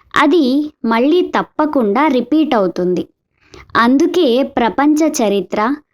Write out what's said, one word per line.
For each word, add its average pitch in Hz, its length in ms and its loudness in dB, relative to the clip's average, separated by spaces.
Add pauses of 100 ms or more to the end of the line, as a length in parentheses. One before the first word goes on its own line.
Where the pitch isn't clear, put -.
(180)
అది 294 560 2 (120)
మళ్ళీ 262 360 2
తప్పకుండా 277 840 -2
రిపీట్ 254 480 0
అవుతుంది. 180 520 -2 (720)
అందుకే 277 640 2
ప్రపంచ 277 680 0
చరిత్ర 208 680 -2 (180)